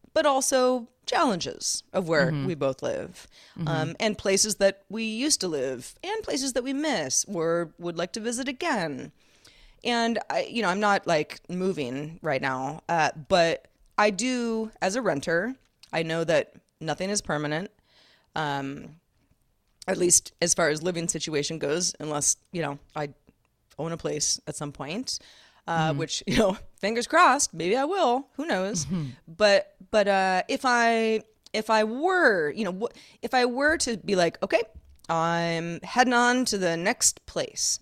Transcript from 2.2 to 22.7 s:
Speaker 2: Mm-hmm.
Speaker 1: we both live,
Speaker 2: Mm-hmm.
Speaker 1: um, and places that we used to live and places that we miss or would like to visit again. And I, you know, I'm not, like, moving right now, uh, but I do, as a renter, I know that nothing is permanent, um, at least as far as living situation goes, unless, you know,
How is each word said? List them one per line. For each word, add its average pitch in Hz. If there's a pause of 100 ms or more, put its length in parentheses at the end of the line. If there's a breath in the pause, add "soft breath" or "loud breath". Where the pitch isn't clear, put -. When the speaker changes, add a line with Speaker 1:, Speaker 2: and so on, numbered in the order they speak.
Speaker 2:
Mm-hmm. 151
Speaker 1:
we 185
both 135
live, - (320 loud breath)
Speaker 2:
Mm-hmm. 165
Speaker 1:
um, 160
and 214
places 196
that 196
we 220
used 226
to 185
live 131
and 415
places 269
that 247
we 269
miss 269
or 170
would 170
like 175
to 233
visit 240
again. 190 (720 soft breath)
And 233 (100)
I, 170
you -
know, 196
I'm 185
not, 202
like, 156 (100)
moving 156
right 139
now, 131
uh, 160 (180)
but 170 (320)
I 214
do, 226 (100)
as 190
a 254
renter, 175 (360)
I 165
know 165
that 156 (280)
nothing 160
is 208
permanent, 151 (640 soft breath)
um, 143 (920)
at 190
least 175 (100)
as 175
far 170
as 151
living 170
situation 156
goes, 151
unless, 147 (160)
you 170
know, 143 (160)